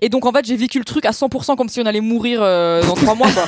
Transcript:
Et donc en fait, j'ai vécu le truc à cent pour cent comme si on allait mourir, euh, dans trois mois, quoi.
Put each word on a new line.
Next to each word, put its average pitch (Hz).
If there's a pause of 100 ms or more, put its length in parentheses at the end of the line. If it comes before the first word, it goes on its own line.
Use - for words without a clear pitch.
Et 226
donc 240
en 247
fait, 262
j'ai 240
vécu 247
le 233
truc -
à 220
cent 262
pour -
cent 285
comme 240
si -
on 226
allait 214
mourir, 226
euh, 175
dans 175
trois 214
mois, 226
quoi. 175